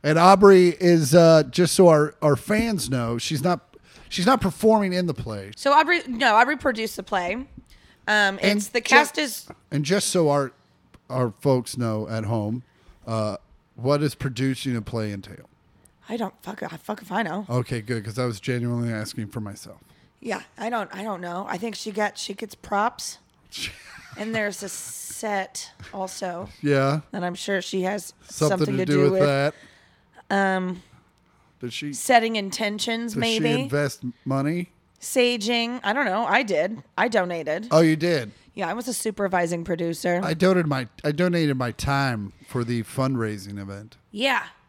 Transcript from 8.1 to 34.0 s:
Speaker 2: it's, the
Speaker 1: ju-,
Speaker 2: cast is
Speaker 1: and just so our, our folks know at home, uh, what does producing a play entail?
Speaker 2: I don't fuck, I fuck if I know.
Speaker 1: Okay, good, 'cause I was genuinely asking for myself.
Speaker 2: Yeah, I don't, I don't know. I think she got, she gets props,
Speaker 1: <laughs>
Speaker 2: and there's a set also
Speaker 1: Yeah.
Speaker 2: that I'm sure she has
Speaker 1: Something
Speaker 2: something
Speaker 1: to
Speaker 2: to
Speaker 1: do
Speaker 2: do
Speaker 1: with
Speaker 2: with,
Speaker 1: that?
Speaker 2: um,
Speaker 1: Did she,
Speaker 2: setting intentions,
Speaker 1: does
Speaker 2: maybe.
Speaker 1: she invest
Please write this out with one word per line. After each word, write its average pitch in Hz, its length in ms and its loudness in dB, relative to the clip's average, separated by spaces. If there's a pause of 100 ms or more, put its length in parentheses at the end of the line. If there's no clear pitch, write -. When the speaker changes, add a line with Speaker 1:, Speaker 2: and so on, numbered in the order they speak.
Speaker 2:
it's, 202 100 -6
the 240 120 -2
Speaker 1:
ju-, - 80 -20
Speaker 2:
cast 285 300 6
is 285 280 -4 (240)
Speaker 1:
and 147 140 -2
just 190 240 0
so 165 220 2
our, 143 220 0 (580)
our 123 300 0
folks 131 360 0
know 110 320 -2
at 110 160 -4
home, 110 380 -2 (440)
uh, 110 300 -4 (400)
what 135 240 0
does 147 160 -2
producing 131 600 -4
a 110 60 -4
play 107 300 -6
entail? 98 360 -14 (600)
Speaker 2:
I 214 80 -6
don't - 260 -6
fuck, 208 220 -12
I 160 140 -12
fuck - 220 -10
if - 120 -14
I 214 100 -2
know. 190 260 -6
Speaker 1:
Okay, 120 320 -4
good, 110 240 -6
'cause 110 140 -8
I 127 80 -2
was 113 140 -6
genuinely 120 520 -4
asking 107 360 -8
for 113 120 -10
myself. - 380 -14 (420)
Speaker 2:
Yeah, 214 220 -8 (160)
I 220 100 -8
don't, 233 240 -6
I 190 120 -10
don't 196 160 -6
know. 180 280 -8
I 180 100 -6
think 208 180 -8
she 214 160 -10
got, 208 260 -4
she - 160 -10
gets 202 220 -14
props, - 600 -4 (480)
Speaker 1:
<laughs> - 520 -18
Speaker 2:
and 220 160 -6
there's 208 300 -4
a 190 40 -10
set - 1040 -8 (240)
also 185 540 -8 (120)
Speaker 1:
Yeah. 143 400 0 (120)
Speaker 2:
that 175 100 -6
I'm 175 140 -6
sure 196 260 -4
she 190 200 -4
has 185 320 -6 (140)
Speaker 1:
Something 151 300 -2
Speaker 2:
something 139 200 -2
Speaker 1:
to - 60 -2
Speaker 2:
to 143 80 -2
Speaker 1:
do - 20 -
Speaker 2:
do 143 100 4
Speaker 1:
with 143 80 4
Speaker 2:
with, - 100 2
Speaker 1:
that? 143 320 2 (760)
Speaker 2:
um, 185 520 -2 (800)
Speaker 1:
Did 120 120 -8
she, 147 220 -10
Speaker 2:
setting 226 420 2
intentions, 214 760 -4
Speaker 1:
does - 80 -4
Speaker 2:
maybe. 226 340 0
Speaker 1:
she 254 80 0
invest 143 400 -4 (220)